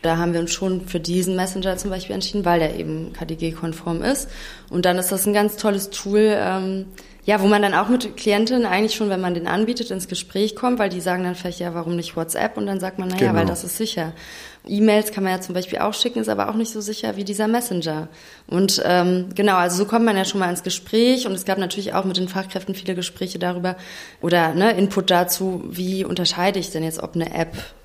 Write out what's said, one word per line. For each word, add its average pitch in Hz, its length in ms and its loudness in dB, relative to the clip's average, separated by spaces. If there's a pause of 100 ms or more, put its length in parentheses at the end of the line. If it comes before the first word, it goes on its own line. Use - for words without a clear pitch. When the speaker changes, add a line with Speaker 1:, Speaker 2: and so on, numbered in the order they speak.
Speaker 1:
da 165 160 2
haben 170 160 2
wir 170 60 0
uns 170 140 -2
schon 185 340 -2
für 175 120 -4
diesen 180 360 0
Messenger 185 420 -2
zum 202 120 -6
Beispiel 185 260 -6
entschieden, 190 300 -4
weil 175 140 4
der 156 200 0
eben 160 340 -6
K 165 120 -8
D 160 100 -6
G-konform 165 640 -4
ist. 269 280 -2 (400)
Und 175 160 0
dann 180 120 4
ist - 140 -2
das 190 160 0
ein 208 60 2
ganz 208 240 2
tolles 196 320 0
Tool, 208 320 0 (140)
ähm, 190 500 -2 (400)
ja, 202 160 4
wo 196 60 4
man 208 140 6
dann 202 120 2
auch 190 160 2
mit 240 260 2
Klientinnen 226 500 2
eigentlich 202 300 2
schon, 208 140 0
wenn 185 120 0
man 180 120 0
den 170 120 -2
anbietet, 220 460 0
ins 185 160 -6
Gespräch 208 480 -2
kommt, 247 240 0
weil 196 100 2
die 180 120 -4
sagen 180 240 0
dann 180 100 -2
vielleicht, 175 240 -8
„Ja, 175 160 -4
warum 170 220 -2
nicht - 180 -8
WhatsApp?“ 165 420 -2
Und 208 80 -2
dann 196 140 -2
sagt 190 180 -6
man, 185 120 -4
„Na 185 60 -2
ja, 135 120 4
Speaker 2:
Genau. 107 120 4
Speaker 1:
weil 98 60 4
das 87 200 -2
ist - 120 -8
sicher.“ 165 360 -4 (540)
E-Mails 208 440 4
kann 196 140 -4
man 185 80 0
ja 185 80 -4
zum 185 120 -8
Beispiel 185 260 -4
auch 208 140 0
schicken, 240 260 -2
ist 220 100 -2
aber 208 200 0
auch 214 60 -2
nicht 220 160 0
so 214 100 -6
sicher 208 360 -4
wie 202 80 -4
dieser 208 220 0
Messenger. 165 600 -2 (400)
Und, 190 380 2
ähm, 180 500 4
genau, 202 200 4
also 180 220 2
so 202 80 2
kommt 226 200 2
man 214 120 4
ja 190 80 2
schon 196 140 -2
mal 180 100 2
ins 175 140 -4
Gespräch. 240 640 2
Und 196 60 -2
es 185 120 -6
gab 196 120 0
natürlich 190 360 -2
auch 190 120 0
mit 180 120 0
den 180 120 0
Fachkräften 190 440 -4
viele 185 220 -4
Gespräche 180 420 -6
darüber 180 380 -2 (460)
oder, 165 320 4
ne, 196 180 6
Input 190 400 2
dazu, 180 580 2
wie 185 360 -2
unterscheide 180 520 0
ich 175 140 -4
denn 160 120 -4
jetzt, 160 200 -4
ob - 120 -6
eine 165 180 -2
App 165 200 -2 (320)